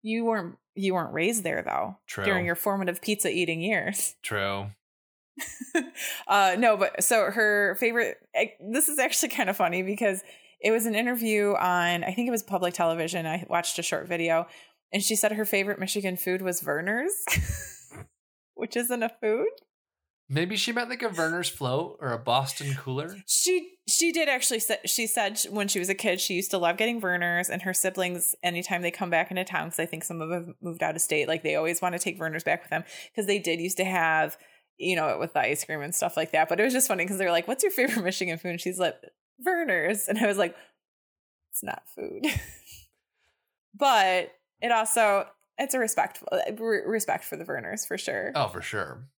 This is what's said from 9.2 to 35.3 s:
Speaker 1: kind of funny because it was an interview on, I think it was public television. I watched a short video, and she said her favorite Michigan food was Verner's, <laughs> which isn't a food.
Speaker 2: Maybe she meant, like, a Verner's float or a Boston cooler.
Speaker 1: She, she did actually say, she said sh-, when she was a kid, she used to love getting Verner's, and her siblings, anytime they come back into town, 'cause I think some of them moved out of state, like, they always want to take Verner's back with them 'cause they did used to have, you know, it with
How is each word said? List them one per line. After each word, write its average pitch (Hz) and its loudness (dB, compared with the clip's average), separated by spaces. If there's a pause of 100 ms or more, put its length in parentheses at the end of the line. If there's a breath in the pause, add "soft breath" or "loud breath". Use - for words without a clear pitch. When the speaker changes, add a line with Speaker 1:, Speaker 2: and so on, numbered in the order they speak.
Speaker 1:
kind 202 0
of 196 0
funny 180 2
because 196 0 (400 loud breath)
it 214 4
was 220 2
an 220 0
interview 220 2
on, 175 2
I 185 -2
think 240 -2
it 254 -2
was 220 -2
public 180 -2
television. 170 0
I 165 -4
watched 175 0
a 165 -4
short - -2
video, 170 2 (440 loud breath)
and 202 0
she 214 2
said 214 2
her 214 -2
favorite 202 0
Michigan 190 -2
food 185 -2
was 180 -2
Verner's, 190 -2 (140)
<laughs> - -6
which - -6
isn't 240 -2
a 226 -2 (120)
food. 233 2 (840)
Speaker 2:
Maybe 170 0
she 220 0
meant, 233 -2
like, 247 -6
a 233 -2
Verner's 165 0
float 139 -2
or 139 -4
a 117 -2
Boston 135 0
cooler. 147 -6
Speaker 1:
She, 359 2 (100)
she 330 2
did 320 2
actually 254 2
say, - 0
she 226 0
said 214 0
sh-, - 0
when 202 -2
she 202 0
was 185 -2
a 190 2
kid, 185 0
she 190 0
used 170 -2
to 196 0
love 175 4
getting 233 0
Verner's, 175 0
and - -4
her 185 -2
siblings, 180 0
anytime 175 -2
they 175 0
come 180 -6
back 170 2
into 185 -2
town, 170 -4
'cause - -4
I 165 2
think 160 -8
some 165 -6
of 156 -6
them 170 -6
moved 170 -4
out 160 0
of 165 -2
state, 151 2
like, 160 -2
they 151 2
always 165 0
want 180 0
to 175 -4
take 190 -4
Verner's 160 -4
back 165 2
with - -20
them 165 -2 (320 loud breath)
'cause 208 -2
they 202 2
did 170 0
used 175 -4
to 185 0
have, 160 2 (400 soft breath)
you 180 0
know, 156 2
it 85 0
with 156 -4